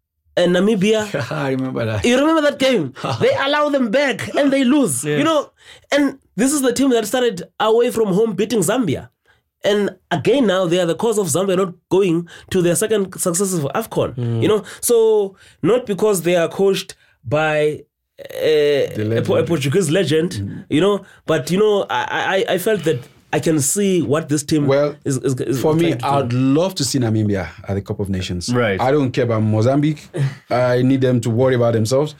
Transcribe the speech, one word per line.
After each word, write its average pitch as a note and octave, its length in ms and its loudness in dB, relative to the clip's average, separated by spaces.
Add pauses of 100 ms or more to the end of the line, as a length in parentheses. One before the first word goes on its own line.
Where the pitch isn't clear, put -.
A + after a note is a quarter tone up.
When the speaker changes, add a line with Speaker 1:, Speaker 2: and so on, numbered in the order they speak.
(380)
Speaker 1:
uh, E3+ 40 2
Namibia. G3 920 0
Speaker 2:
<laughs> - 0 -
I D3 200 -4
remember C3 340 -4
that. A2 200 -4
Speaker 1:
You A#3+ 140 4
remember D#4+ 220 2
that C#4+ 180 0
game? A#3 340 0 (140)
Speaker 2:
<laughs> C3 140 -4
Speaker 1:
They B3 140 2
allow D4 340 0
them C4+ 200 0
back A#3+ 460 -2
and C#4 180 2
they C#4 120 2
lose. A#3+ 400 2
Speaker 3:
Yes. D3 140 0
Speaker 1:
You C#4+ 40 2
know, D#4 280 0 (400)
and C#4 280 0 (160)
this C4 160 2
is D4 100 0
the B3+ 120 0
team C4+ 160 2
that A3+ 180 0
started A#3 360 -2 (160)
away A#3 320 2
from A3 220 0
home A3 220 2
beating A3 240 0
Zambia. F3+ 500 -2 (540)
And G#3 320 0 (160)
again G3+ 360 2
now, F#3+ 200 2
they E3+ 140 0
are F3+ 40 0
the E3 100 0
cause G#3 220 0
of G3+ 100 0
Zambia F3+ 280 0
not F3+ 180 -2 (160)
going F3 380 2 (240)
to F#3 100 0
their E3+ 140 2
second G#3 420 -2
successive F3+ 460 -2 (100)
afcon. D#3 420 -4
Speaker 3:
Mm. A#2 260 -2
Speaker 1:
You C#3 80 2
know, G#3 140 2 (180)
so A3 560 2 (260)
not B3 220 2
because G3+ 380 0
they F3 120 2
are E3 140 2
coached G3 460 -2 (280)
by, D3+ 600 0 (360)
uh, - 40 -16 (100)
Speaker 2:
The C3+ 840 0
Speaker 1:
a, A#2 40 0
Po-, F3 120 0
a - 20 2
Speaker 2:
legend. D#3+ 120 0
Speaker 1:
Portuguese D3 420 0
legend, D#3+ 440 0
Speaker 2:
Mm. G2+ 360 -8
Speaker 1:
you D3 120 2
know, G3 240 0 (200)
but, D3+ 240 -2
you F3 80 0
know, G#3 320 2
I, D3 600 -2
I, - 60 0
I - 20 -2
felt G3+ 260 -2
that C#3+ 160 0 (340)
I D#3 80 0
can D#3+ 180 2
see F#3+ 420 0
what C#3 280 -2
this C#3+ 140 -2
team D3 220 0
Speaker 2:
Well, C#3+ 380 2
Speaker 1:
is, C#3 140 -2
is, C3 240 0
is C3 200 -4
Speaker 2:
for D#3 120 2
me, E3 80 2
Speaker 1:
trying E3+ 120 2
to B2 60 -4
do. B2 80 -6
Speaker 2:
I'd C#3 260 0
love C#3 420 2
to D3 100 -2
see C3 140 -2
Namibia G#2+ 500 0 (180)
at G2 60 -4
the G2 80 -4
Cup G2+ 180 -10
of G2 100 -4
Nations. F2+ 440 -6
Speaker 3:
Right. A2+ 260 0
Speaker 2:
I B2 120 0
don't C#3+ 200 0
care B2+ 140 0
about A2 180 0
Mozambique. C3 640 0 (220)
<laughs> - 200 -18
I B2 340 2
need C3 180 2
them B2+ 200 2
to B2 80 -2
worry B2+ 260 2
about A#2 180 2
themselves. B2+ 460 0